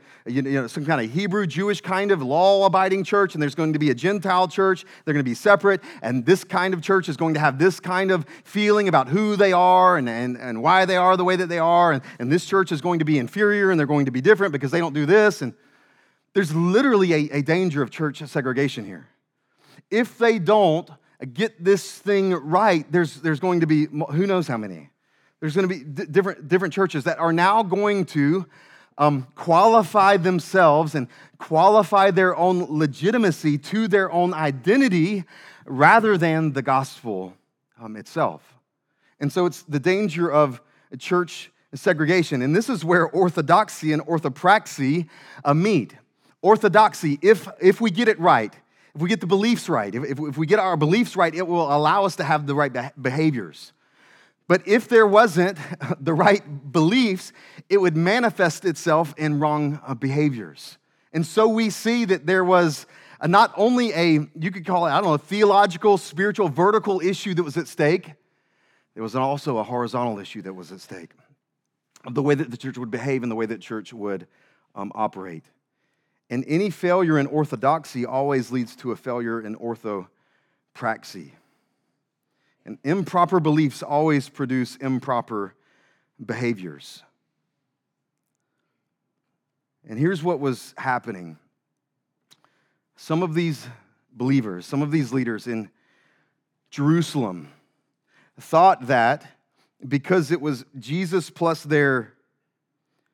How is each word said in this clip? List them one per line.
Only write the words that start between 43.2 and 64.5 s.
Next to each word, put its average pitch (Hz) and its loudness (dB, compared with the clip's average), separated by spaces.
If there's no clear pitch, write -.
and 151 -2
orthopraxy, 165 0
uh, 143 4
meet. 165 0
Orthodoxy, 196 4
if, 190 4
if 185 6
we 226 0
get 220 0
it 214 0
right, 135 2
if 147 -8
we 175 -2
get 208 -2
the 185 -8
beliefs 202 0
right, 107 -2
if, 123 -6
if, 139 -8
if 147 -6
we 160 -2
get 196 4
our 185 0
beliefs 165 0
right, 170 2
it 175 -6
will 165 0
allow 156 2
us 185 -4
to 175 -6
have 147 -2
the 143 -4
right 143 0
beh-, 123 -8
behaviors. 127 -4
But 175 0
if 208 2
there 220 6
wasn't 196 4
<laughs> 147 -6
the 156 -2
right 190 4
beliefs, 185 0
it 196 4
would 180 2
manifest 185 0
itself 160 0
in 151 -2
wrong, 151 -2
uh, 135 -8
behaviors. 131 -4
And 160 -4
so 220 2
we 226 0
see 233 -2
that 175 -2
there 185 2
was 175 2
a, 151 -4
not 196 4
only 233 0
a, 165 2
you 160 -6